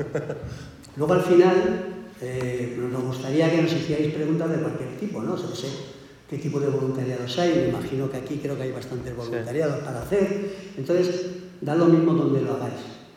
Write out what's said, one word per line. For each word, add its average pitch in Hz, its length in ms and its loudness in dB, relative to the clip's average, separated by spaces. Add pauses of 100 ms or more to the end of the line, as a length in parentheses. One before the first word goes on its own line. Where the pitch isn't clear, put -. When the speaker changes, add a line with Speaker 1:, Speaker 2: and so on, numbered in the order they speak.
(440)
Speaker 1:
<laughs> - 520 -14
Luego, 156 180 2
al 175 80 4
final, 180 680 6 (320)
Eh, 123 540 -4
pero 123 120 -2
nos 127 140 -2
gustaría 135 480 2
que 160 120 4
nos 160 100 2
hicierais 151 420 0
preguntas 160 340 0
de 160 100 0
cualquier - 380 -4
tipo, 196 240 -6
¿no? 175 140 -2
O - 20 -2
sea, 175 120 -6
no - 80 -8
sé - 100 -6 (640)
qué 139 80 -6
tipo 143 220 -2
de 139 80 2
voluntariados 131 720 -2
hay. 175 140 4
Me 135 180 4
imagino 135 380 -2
que 131 100 -6
aquí 143 220 -6
creo 139 160 -4
que 131 60 -6
hay 131 80 -4
bastantes 123 400 -8
Speaker 2:
Sí. 120 80 -8
Speaker 1:
voluntariados 120 640 -2
para 117 200 -6
hacer. 196 500 0 (260)
Entonces, 175 480 2 (340)
da 147 140 -2
lo 170 120 6
mismo 165 260 8
donde 135 300 4
lo 131 120 0
hagáis. 123 240 -4 (380)